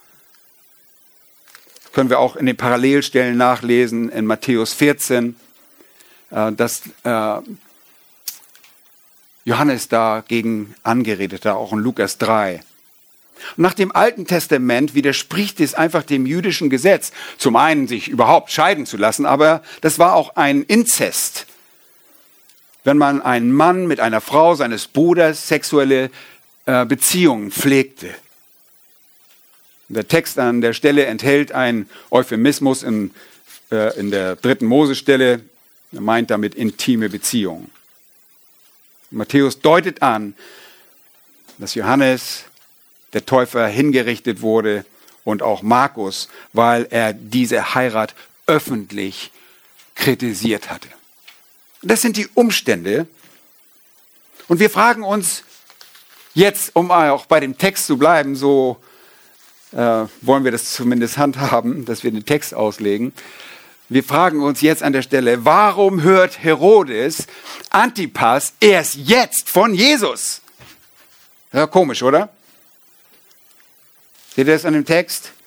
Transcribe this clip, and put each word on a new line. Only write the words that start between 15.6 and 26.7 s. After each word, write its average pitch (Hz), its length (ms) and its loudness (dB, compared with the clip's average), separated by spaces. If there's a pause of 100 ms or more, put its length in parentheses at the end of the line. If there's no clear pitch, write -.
es 143 140 0
einfach 160 300 -2
dem 131 220 -2
jüdischen 160 440 -2
Gesetz, 147 420 2 (260)
zum 117 180 2
einen 143 320 2
sich 120 200 -8
überhaupt 123 440 2
scheiden 156 340 0
zu - 100 -12
lassen, 110 300 0
aber 151 360 4 (180)
das 156 180 -2
war 175 160 4
auch 165 220 0
ein 143 260 0
Inzest, - 840 -2 (1400)
wenn 139 120 2
man 139 240 2
einen 123 320 0
Mann 175 360 2
mit 143 120 -2
einer 113 200 0
Frau 160 340 4
seines 120 320 -4
Bruders 165 600 2
sexuelle, 135 640 0 (560)
äh, 127 200 0